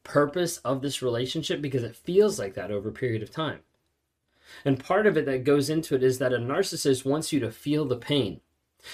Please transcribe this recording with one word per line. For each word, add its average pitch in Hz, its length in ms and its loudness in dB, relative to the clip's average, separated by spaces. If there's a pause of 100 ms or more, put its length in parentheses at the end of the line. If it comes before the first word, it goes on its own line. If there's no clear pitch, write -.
purpose 151 560 0
of 131 220 -4
this 139 220 -4
relationship? 131 580 -2
Because 131 220 -2
it 117 120 -8
feels 190 440 2
like 98 160 -6
that 95 160 -8
over 101 180 -4
a 104 40 -8
period 110 280 -4
of 101 80 -10
time. 139 300 -6 (1080)
And 135 180 2
part 202 220 2
of 196 100 6
it 151 100 2
that 131 180 -2
goes 143 260 4
into 156 240 0
it 127 80 2
is 127 160 4
that 123 160 0
a 120 60 0
narcissist 139 680 0
wants 147 260 0
you 151 80 2
to 113 120 -2
feel 147 340 -2
the 127 100 0
pain. 117 460 -2 (520)